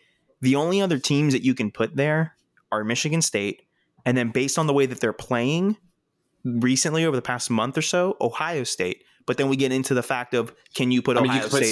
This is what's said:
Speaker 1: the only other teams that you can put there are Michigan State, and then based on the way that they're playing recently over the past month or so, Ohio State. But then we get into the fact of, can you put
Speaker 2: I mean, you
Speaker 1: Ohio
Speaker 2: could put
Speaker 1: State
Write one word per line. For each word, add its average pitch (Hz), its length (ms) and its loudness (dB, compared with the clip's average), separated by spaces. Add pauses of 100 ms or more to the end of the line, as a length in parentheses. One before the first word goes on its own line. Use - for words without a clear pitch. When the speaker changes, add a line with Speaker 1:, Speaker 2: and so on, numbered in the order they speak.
(420)
Speaker 1:
the 131 140 4
only 175 260 2
other 175 160 2
teams 143 340 2
that 127 100 0
you 127 120 2
can 107 160 -4
put - 260 -4
there 151 400 0 (340)
are 107 140 -2
Michigan 147 380 -2
State, 101 400 -2 (420)
and 127 120 2
then 123 140 0
based 135 280 0
on 160 80 0
the 143 80 2
way 139 120 4
that 127 140 -6
they're 110 140 0
playing 160 640 -2 (640)
recently 127 600 0
over 151 120 2
the 120 60 -2
past 123 280 -4
month 117 280 0
or 156 40 0
so, 180 380 0
Ohio 156 440 -2
State. - 400 -4 (220)
But - 120 -2
then 135 100 2
we 135 80 2
get 135 160 0
into 131 200 0
the 123 120 0
fact 127 300 -4
of, 117 200 -2 (200)
can 127 180 0
you 123 100 2
put 123 140 2
Speaker 2:
I 123 60 4
mean, 127 100 2
you - 60 2
Speaker 1:
Ohio 113 60 -2
Speaker 2:
could 110 60 -4
put 135 160 2
Speaker 1:
State 110 60 0